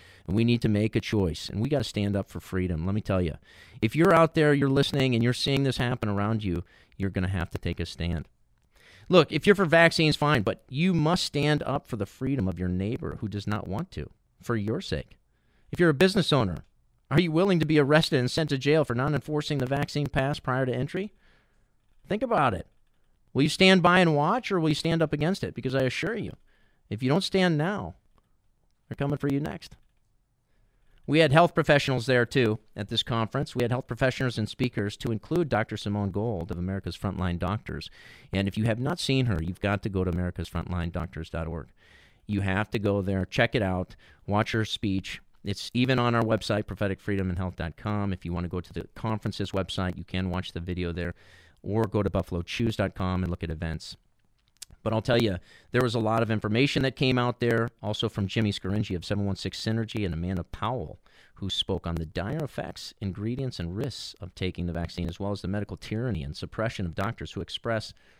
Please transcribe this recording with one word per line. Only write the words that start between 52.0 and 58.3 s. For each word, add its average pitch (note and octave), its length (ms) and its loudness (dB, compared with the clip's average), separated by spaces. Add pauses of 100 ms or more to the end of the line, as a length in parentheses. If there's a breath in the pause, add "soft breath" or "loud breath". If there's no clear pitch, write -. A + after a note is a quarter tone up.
to F#2+ 80 0
buffalo F2+ 320 -2
chews A2+ 320 -2
dot F#2+ 180 0
com F#2 300 -2
and F2 80 -2
look F2 120 -6
at E2 60 -6
events. E2 480 -8 (880)
But A2 100 -2
I'll A2 80 0
tell A#2+ 180 2
you, G2+ 180 2 (340 soft breath)
there B2 100 4
was A#2+ 140 0
a A#2 40 2
lot A2 220 2
of A2 80 2
information A2+ 540 2
that C3 120 0
came C3 220 2
out B2 220 0
there, A#2 300 2 (120)
also G#2+ 260 -2
from G2+ 200 -2
Jimmy G#2+ 240 0